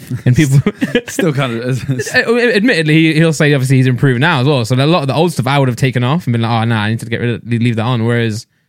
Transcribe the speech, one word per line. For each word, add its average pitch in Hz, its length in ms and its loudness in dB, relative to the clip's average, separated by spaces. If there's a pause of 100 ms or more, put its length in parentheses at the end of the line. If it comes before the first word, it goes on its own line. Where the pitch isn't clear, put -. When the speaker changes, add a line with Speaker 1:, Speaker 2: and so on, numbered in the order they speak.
(260)
Speaker 1:
and 123 100 4
people 139 240 2 (260)
<laughs> 240 220 -2
Speaker 2:
Still 170 260 -2
kind 131 200 -4
of 123 300 -4 (320)
Speaker 1:
Uh, 240 240 0
admittedly, 196 540 2
he, 160 220 4
he'll 160 180 2
say, 147 200 2
obviously, 131 240 2
he's 131 100 4
improved 127 340 2
now 160 180 2
as 123 80 0
well. 139 180 2
So 117 100 -2
a 135 120 2
lot 165 140 2
of 139 80 -4
the 127 60 -2
old 170 180 0
stuff 110 140 -2
I 139 120 2
would 135 80 2
have 120 80 -2
taken 127 280 -2
off 147 220 -2
and 127 60 -2
been 117 100 0
like, 117 220 0
"Oh, - 20 0
nah, 113 180 0
I 107 80 -2
need 113 100 -4
to 110 60 -12
get 117 120 -6
rid 120 120 -2
of, 107 140 -8
leave 117 300 -2
that 110 80 -2
on." 117 220 -2
Whereas, 117 420 -2 (220)